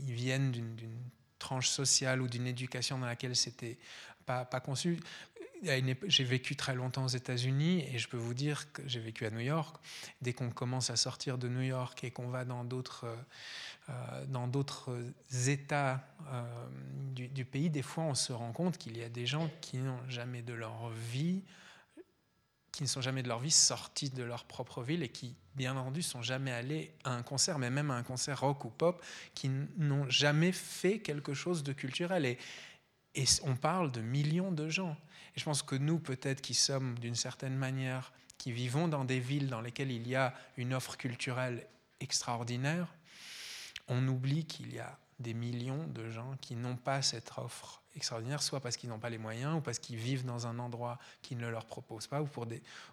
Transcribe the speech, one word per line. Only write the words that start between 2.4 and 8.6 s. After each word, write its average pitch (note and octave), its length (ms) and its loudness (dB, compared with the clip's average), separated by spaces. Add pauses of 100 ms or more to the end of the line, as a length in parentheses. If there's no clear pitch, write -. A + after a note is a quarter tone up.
éducation B2+ 540 -2
dans B2+ 60 0
laquelle B2 280 -2
c'était A#2+ 460 0 (460)
pas, B2+ 180 0
pas B2+ 160 -2
conçu. D#3+ 400 2 (640)
Il F3 60 0
y - 20 4
a C3 80 4
une C3 100 4
ép-, C3 200 0
j'ai C#3 160 6
vécu B2+ 320 2
très C3+ 180 0
longtemps B2+ 300 0
aux B2+ 40 2
États-Unis C3 840 4
et B2 80 0
je A2+ 100 0
peux B2 100 -4
vous A#2 160 0
dire C#3+ 380 0